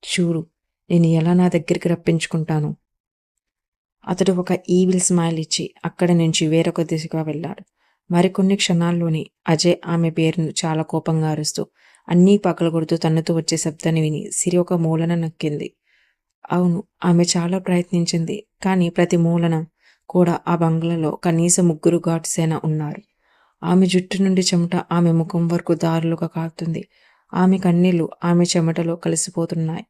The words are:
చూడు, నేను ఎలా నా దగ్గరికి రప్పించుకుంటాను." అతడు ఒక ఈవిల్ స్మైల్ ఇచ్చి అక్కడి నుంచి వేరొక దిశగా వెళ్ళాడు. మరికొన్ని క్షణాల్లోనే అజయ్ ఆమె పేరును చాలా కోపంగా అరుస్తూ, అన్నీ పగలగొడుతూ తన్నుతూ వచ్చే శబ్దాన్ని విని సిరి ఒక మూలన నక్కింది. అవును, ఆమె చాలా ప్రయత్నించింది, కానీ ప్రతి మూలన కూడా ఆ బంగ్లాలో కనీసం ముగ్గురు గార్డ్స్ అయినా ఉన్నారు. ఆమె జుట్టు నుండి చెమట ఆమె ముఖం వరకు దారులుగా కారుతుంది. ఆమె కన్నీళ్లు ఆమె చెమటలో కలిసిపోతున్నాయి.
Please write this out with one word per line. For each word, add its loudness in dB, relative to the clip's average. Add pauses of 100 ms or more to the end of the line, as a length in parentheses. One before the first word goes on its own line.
చూడు, -2 (420)
నేను 4
ఎలా 2
నా 4
దగ్గరికి -2
రప్పించుకుంటాను." -2 (1300)
అతడు 0
ఒక 0 (180)
ఈవిల్ 4
స్మైల్ 0
ఇచ్చి -6 (120)
అక్కడి 0
నుంచి 2
వేరొక 2
దిశగా -4
వెళ్ళాడు. -8 (500)
మరికొన్ని 2
క్షణాల్లోనే 0 (200)
అజయ్ 2 (100)
ఆమె 0
పేరును -2 (120)
చాలా -2
కోపంగా -2
అరుస్తూ, -6 (440)
అన్నీ 6
పగలగొడుతూ 0
తన్నుతూ 0
వచ్చే -2
శబ్దాన్ని -2
విని -4
సిరి -2
ఒక 0
మూలన 0
నక్కింది. -6 (760)
అవును, 0 (220)
ఆమె 4
చాలా -2
ప్రయత్నించింది, -2 (180)
కానీ 2
ప్రతి 0
మూలన 2 (440)
కూడా 2
ఆ 2
బంగ్లాలో 0
కనీసం 2
ముగ్గురు 2
గార్డ్స్ -2
అయినా -2
ఉన్నారు. -4 (640)
ఆమె 4
జుట్టు 0
నుండి 2
చెమట 0
ఆమె 2
ముఖం 0
వరకు -2
దారులుగా -2
కారుతుంది. -8 (460)
ఆమె 4
కన్నీళ్లు 2 (140)
ఆమె 4
చెమటలో 0
కలిసిపోతున్నాయి. -4